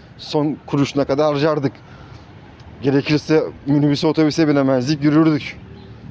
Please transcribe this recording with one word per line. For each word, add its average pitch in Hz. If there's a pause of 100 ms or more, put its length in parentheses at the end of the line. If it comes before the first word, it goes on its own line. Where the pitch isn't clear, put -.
(180)
son 147 (100)
kuruşuna 143
kadar 147
harcardık. 147 (1080)
Gerekirse 143 (220)
minibüse, 143
otobüse 156
binemezdik, 139
yürürdük. 151 (500)